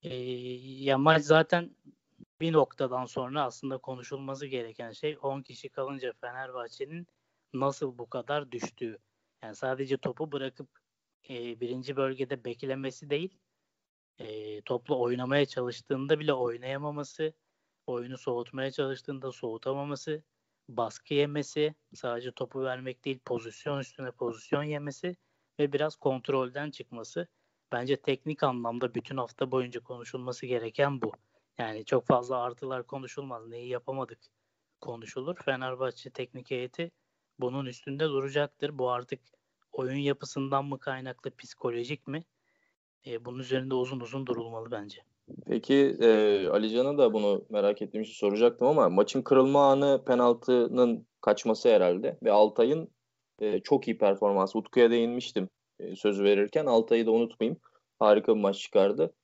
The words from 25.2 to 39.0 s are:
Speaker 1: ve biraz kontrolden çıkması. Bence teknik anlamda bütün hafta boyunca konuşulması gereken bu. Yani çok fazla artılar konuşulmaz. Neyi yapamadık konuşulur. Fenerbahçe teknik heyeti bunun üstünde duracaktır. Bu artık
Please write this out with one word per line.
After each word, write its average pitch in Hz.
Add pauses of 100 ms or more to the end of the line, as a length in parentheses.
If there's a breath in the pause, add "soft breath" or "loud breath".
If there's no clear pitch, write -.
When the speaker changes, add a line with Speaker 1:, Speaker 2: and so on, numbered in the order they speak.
Speaker 1:
ve 143
biraz 147
kontrolden 135
çıkması. 123 (440)
Bence 127
teknik 139
anlamda 120
bütün 127
hafta 131
boyunca 123
konuşulması 123
gereken 123
bu. 110 (460)
Yani 110
çok 127
fazla 127
artılar 123
konuşulmaz. 131
Neyi 120
yapamadık 123 (600)
konuşulur. 123 (100)
Fenerbahçe 131
teknik -
heyeti 131 (480)
bunun 131
üstünde 139
duracaktır. 143
Bu 127
artık 123 (520)